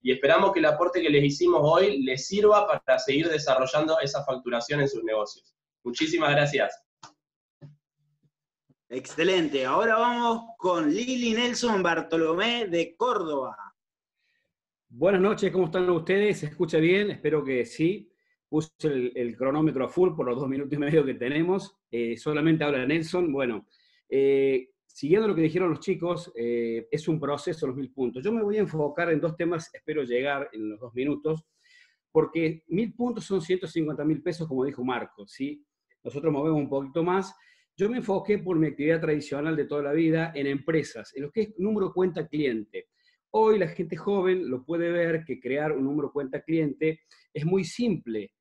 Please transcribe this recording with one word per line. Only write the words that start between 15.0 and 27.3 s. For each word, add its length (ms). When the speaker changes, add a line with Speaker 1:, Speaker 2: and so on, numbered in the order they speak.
Speaker 3:
noches, 300
¿cómo 140
están 260
ustedes? 480
¿Se 80
escucha 320
bien? 320
Espero 320
que 220
sí. 460
Puse 220
el, 320
el 200
cronómetro 500
a 40
full 260
por 120
los 120
dos 80
minutos 240
y 60
medio 260
que 120
tenemos. 600
Eh, 260
solamente 480
habla 220
Nelson. 480
Bueno, 340
eh, 640
siguiendo 420
lo 80
que 60
dijeron 300
los 80
chicos, 560
eh, 560
es 160
un 120
proceso 460